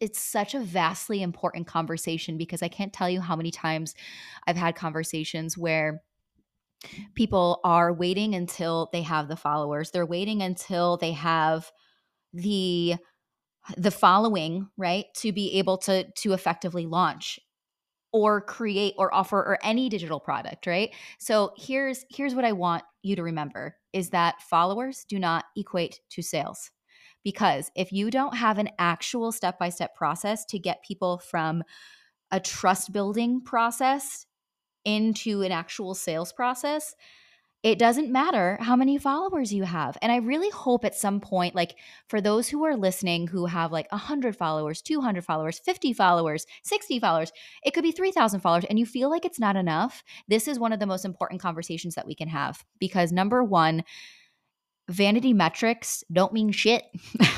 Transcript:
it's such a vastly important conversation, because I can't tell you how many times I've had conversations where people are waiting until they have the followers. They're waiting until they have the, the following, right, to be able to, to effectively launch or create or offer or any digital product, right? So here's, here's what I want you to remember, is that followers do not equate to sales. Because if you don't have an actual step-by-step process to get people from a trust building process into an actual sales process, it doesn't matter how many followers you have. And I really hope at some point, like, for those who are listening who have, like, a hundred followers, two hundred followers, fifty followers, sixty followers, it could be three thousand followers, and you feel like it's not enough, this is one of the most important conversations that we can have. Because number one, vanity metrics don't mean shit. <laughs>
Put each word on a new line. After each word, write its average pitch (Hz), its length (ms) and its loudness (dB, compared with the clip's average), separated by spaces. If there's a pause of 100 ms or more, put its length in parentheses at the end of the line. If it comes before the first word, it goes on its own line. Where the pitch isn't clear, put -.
it's 214 180 -4
such - 340 -2
a 277 60 -2
vastly 190 600 -2
important 175 440 -4
conversation, 165 720 -4
because 170 260 -6
I 175 60 -4
can't 196 240 -6
tell 180 160 -2
you 185 140 -2
how 170 140 -2
many 165 140 -4
times 160 440 -4 (520)
I've 170 120 0
had 170 180 0
conversations 160 800 -4
where 160 460 0 (1120)
people 185 500 2
are 170 260 6
waiting 185 440 0
until 165 580 -2
they 170 80 -2
have 156 280 -2
the 156 80 -6
followers. 147 560 -2
They're 175 120 0
waiting 196 380 -2
until 175 560 0
they 165 140 -2
have 160 600 0 (640)
the, 175 640 0 (800)
the 185 120 2
following, 190 840 4
right, 190 300 -2 (140)
to 220 120 -2
be 196 220 -4
able 190 240 2
to, 190 260 0 (140)
to 196 160 0
effectively 170 500 -4
launch 160 560 -2 (720)
or 208 300 4
create 202 560 -2
or 190 140 2
offer 190 260 2
or 196 240 0
any 240 260 0
digital 165 320 -4
product, 135 460 -6
right? 190 280 0 (240)
So 214 380 2
here's, 262 540 -4
here's 277 240 -2
what 254 100 0
I 226 80 4
want 175 300 0 (200)
you 196 140 0
to 175 60 -4
remember, 151 540 -6 (160)
is 185 180 -4
that 170 300 2
followers 202 680 0
do 202 100 -4
not 165 260 0 (120)
equate 185 440 -4 (100)
to - 120 -10
sales. - 480 -6 (520)
Because 180 540 0
if 185 160 -4
you 202 180 -2
don't 262 240 -2
have 226 220 2
an 208 220 -2
actual 202 520 0
step-by-step 180 640 -4
process 185 520 -4
to 208 120 -6
get 175 240 -4
people 180 360 -2
from 165 440 -2 (680)
a 185 100 0
trust 190 520 0
building 226 500 0
process 254 840 0 (600)
into 214 560 0
an 185 100 0
actual 185 420 -6
sales 170 380 -4
process, 285 640 -4 (680)
it 220 120 4
doesn't 233 360 4
matter 254 480 2
how 233 160 4
many 269 220 4
followers 285 540 -2
you 196 120 0
have. 160 360 -4
And 233 120 2
I 247 60 4
really 277 300 0
hope 247 360 0
at 208 100 0
some 202 240 0
point, 180 380 0
like, 175 180 0 (320)
for 214 140 0
those 214 280 2
who 294 140 -2
are 311 140 2
listening 185 500 0
who 175 200 -2
have, 170 260 -2
like, 160 180 -2
a 208 60 -6
hundred 247 400 -2
followers, 156 440 -2
two 311 200 -2
hundred 202 240 -2
followers, 156 340 -2
fifty 339 340 -2
followers, 170 540 4 (160)
sixty 381 380 -2
followers, 165 320 2 (320)
it 277 100 0
could 339 80 2
be 330 80 4
three 370 220 0
thousand 214 280 2
followers, 175 300 4
and 214 80 2
you 233 80 2
feel 262 240 0
like 330 140 -2
it's - 160 -4
not 202 160 2
enough, 180 480 0 (240)
this 220 180 2
is 277 140 -2
one 226 120 0
of 220 60 -2
the 202 80 0
most 190 180 -4
important 180 380 -6
conversations 165 540 -6
that - 100 -8
we 151 80 -8
can 156 140 -8
have. 143 360 -4 (140)
Because 180 320 2
number 202 320 4
one, 165 400 4 (1080)
vanity 208 440 4
metrics 220 800 2
don't 190 200 4
mean 214 200 2
shit. 220 320 4 (340)
<laughs> 214 60 8 (120)